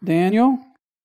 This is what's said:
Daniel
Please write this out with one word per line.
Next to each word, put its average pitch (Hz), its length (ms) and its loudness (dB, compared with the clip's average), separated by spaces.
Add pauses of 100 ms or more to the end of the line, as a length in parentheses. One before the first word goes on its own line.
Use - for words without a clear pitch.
Daniel 196 560 0 (460)